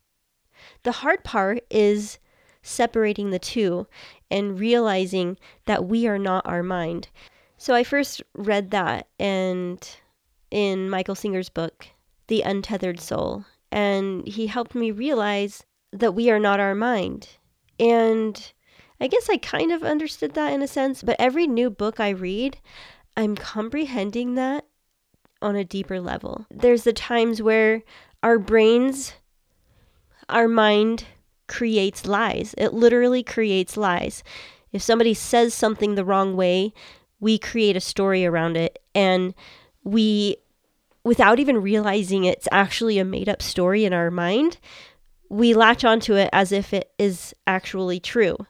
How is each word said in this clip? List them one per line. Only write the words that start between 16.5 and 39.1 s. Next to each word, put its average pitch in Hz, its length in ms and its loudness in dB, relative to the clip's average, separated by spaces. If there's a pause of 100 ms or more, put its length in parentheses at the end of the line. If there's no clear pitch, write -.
our 196 140 0
mind. 208 540 -4 (500)
And 226 760 2 (480)
I 262 80 -2
guess 453 200 -2
I 403 80 2
kind - 360 -2
of 330 100 -4
understood 302 520 -4
that 302 180 -2
in 277 100 -2
a 277 60 -4
sense, 269 340 -4
but 233 160 -2
every 285 300 0
new 240 220 0
book 214 280 -4
I 208 120 -2
read, 196 480 -6 (580)
I'm 214 180 -2
comprehending 233 1000 -6
that 262 280 -2 (760)
on 208 140 -2
a 202 80 -2
deeper 190 360 -6
level. - 500 -8
There's 240 340 2
the 240 80 4
times 233 500 -2
where 220 400 4 (400)
our 233 160 4
brains, 233 760 4 (1120)
our 233 180 2
mind 220 580 4 (440)
creates 214 580 -2
lies. 208 500 -2
It - 180 0
literally 247 500 4
creates 196 520 -2
lies. 190 460 -2 (480)
If 196 120 -8
somebody 226 320 4
says 233 380 2
something 214 440 0
the 196 80 0
wrong 190 320 0
way, 185 360 2 (460)
we 214 200 2
create 214 380 0
a 185 40 -4
story 190 440 0
around 170 320 0
it, 165 220 -2 (160)
and 185 400 2 (480)